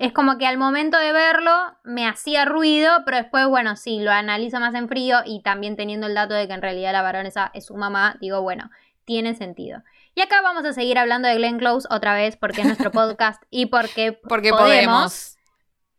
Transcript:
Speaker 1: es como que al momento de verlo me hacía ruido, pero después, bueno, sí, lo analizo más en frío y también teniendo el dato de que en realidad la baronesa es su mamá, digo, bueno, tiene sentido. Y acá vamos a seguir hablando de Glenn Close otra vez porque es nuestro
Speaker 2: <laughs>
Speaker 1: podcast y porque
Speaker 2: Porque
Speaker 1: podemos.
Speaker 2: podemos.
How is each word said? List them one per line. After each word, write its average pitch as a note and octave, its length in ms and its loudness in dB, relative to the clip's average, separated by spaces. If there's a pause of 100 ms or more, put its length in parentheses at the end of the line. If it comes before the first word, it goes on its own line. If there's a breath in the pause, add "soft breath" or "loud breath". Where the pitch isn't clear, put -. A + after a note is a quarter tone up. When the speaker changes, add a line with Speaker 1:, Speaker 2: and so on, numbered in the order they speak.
Speaker 1:
es B3 120 -2
como C4+ 260 2
que C4 80 0
al B3+ 100 0
momento C#4+ 400 0
de D#4 160 0
verlo E4 400 2 (300)
me A#3+ 240 -4
hacía C#4+ 380 -2
ruido, D#4 600 2
pero C4 120 -2
después, C4 300 0
bueno, A#3+ 280 0
sí, A3 260 -6
lo G#3 100 0
analizo G#3 480 -2
más A#3+ 140 -2
en A#3+ 160 -6
frío B3+ 360 0
y G#3+ 180 -10
también G3+ 340 -4
teniendo G#3 300 -6
el G#3 80 -4
dato G#3 180 -2
de G#3 140 -2
que F#3+ 60 -10
en F#3 100 -10
realidad F#3+ 280 -4
la F#3+ 120 0
baronesa F#3+ 500 -4
es G3 140 -16
su G3+ 80 -18
mamá, G3+ 440 -2
digo, F#3+ 220 -4
bueno, F#3 300 -6 (340 soft breath)
tiene A3+ 300 -4
sentido. F#3 480 -14 (320 soft breath)
Y F4+ 60 0
acá G4 200 4
vamos F4 240 0
a D4 80 -4
seguir B3 240 0
hablando B3 300 2
de A#3+ 80 4
Glenn A#3 240 0
Close B3 320 0
otra G#3 240 0
vez G#3+ 200 0
porque G#3 260 -4
es A#3+ 60 4
nuestro A3 240 0
Speaker 2:
<laughs> - 0 -
Speaker 1:
podcast A3 500 0 (100)
y B3 160 0
porque A3+ 460 0 (140)
Speaker 2:
Porque A3 220 0
Speaker 1:
podemos. A3 160 6 (160)
Speaker 2:
podemos. A3+ 560 0 (600)